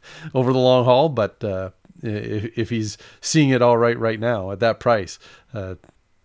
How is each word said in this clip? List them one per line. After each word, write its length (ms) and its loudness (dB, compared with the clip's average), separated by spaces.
<laughs> 300 -16
over 180 2
the 80 2
long 260 4
haul, 240 4
but, 340 -4
uh, 260 -6
i-, 40 -10
if, 500 -6
if 140 -4
he's 260 -6
seeing 280 2
it 120 2
all 160 4
right 220 2
right 200 -2
now 320 -4
at 100 -10
that 180 0
price, 400 0
uh, 220 -10